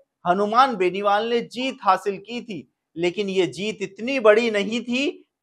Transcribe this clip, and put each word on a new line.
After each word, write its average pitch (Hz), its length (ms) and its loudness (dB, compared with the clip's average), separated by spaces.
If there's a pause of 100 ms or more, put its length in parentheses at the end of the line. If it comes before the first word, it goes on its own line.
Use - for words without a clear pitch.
(260)
हनुमान 214 500 2
बेनीवाल 202 520 0
ने 233 140 0
जीत 240 420 -8
हासिल 190 360 2
की 226 220 -10
थी, 180 260 -12 (280)
लेकिन 180 340 -2
ये 185 180 2
जीत 196 340 -6
इतनी 233 380 -4
बड़ी 220 320 6
नहीं 208 300 -2
थी 247 280 -2 (340)